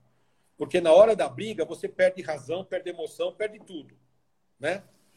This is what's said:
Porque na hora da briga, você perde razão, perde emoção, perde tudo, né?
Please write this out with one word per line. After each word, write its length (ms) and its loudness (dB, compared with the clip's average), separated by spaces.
Porque 240 -2
na 100 4
hora 240 8
da 140 -2
briga, 340 -8
você 240 -10
perde 340 0
razão, 440 -8
perde 240 -8
emoção, 420 -8
perde 280 -8
tudo, 360 -18
né? 240 -6